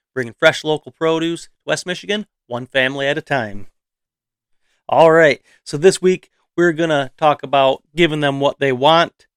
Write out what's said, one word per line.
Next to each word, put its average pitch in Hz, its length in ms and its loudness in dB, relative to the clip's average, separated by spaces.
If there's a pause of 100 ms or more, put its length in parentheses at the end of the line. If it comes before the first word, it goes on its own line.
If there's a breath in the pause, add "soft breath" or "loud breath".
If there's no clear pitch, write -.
(140)
bringing 117 200 -8
fresh - 280 0
local 151 300 -6
produce 165 520 -4
to - 60 -20 (160)
West 156 200 -6
Michigan, 185 400 -8 (200)
one 120 200 -10
family 139 420 -2
at 147 100 -2
a 151 40 -6
time. 104 440 -6 (1200)
All 160 220 4
right, 160 320 2 (220 soft breath)
so - 120 -10
this 175 240 2
week 185 300 -2 (260)
we're 175 160 2
gonna 147 440 -4
talk 151 260 0
about 135 400 0 (140)
giving 156 240 0
them 139 180 -2
what 139 220 -2
they 139 100 0
want, 151 560 0 (100)